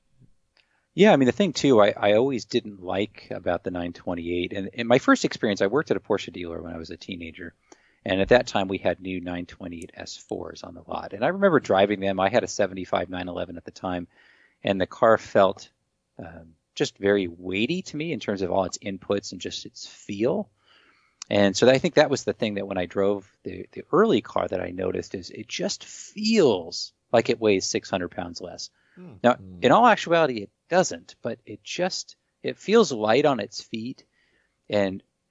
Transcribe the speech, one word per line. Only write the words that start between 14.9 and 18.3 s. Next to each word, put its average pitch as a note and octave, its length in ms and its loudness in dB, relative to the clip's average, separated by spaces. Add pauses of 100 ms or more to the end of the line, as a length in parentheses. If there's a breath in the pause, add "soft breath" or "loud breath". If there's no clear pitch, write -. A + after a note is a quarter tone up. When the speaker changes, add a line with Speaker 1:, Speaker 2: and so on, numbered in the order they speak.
Speaker 1:
felt, - 500 0 (500)
um, E2 360 -18 (200)
just - 240 -4
very G2 300 2
weighty F#2+ 540 -4
to - 140 -12
me D#3+ 160 -6
in A2+ 80 -8
terms G2 220 -4